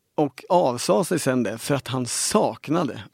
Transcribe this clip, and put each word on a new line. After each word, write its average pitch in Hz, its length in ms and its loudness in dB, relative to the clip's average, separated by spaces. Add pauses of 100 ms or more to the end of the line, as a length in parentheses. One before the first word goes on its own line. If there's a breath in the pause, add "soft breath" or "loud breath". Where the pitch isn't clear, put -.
(160)
Och - 340 -2
avsade 175 560 2
sig 170 140 0
sen 127 240 2
det 107 140 -4
för 143 180 -2
att 131 120 -4
han 127 180 -2
saknade 139 1000 0 (100)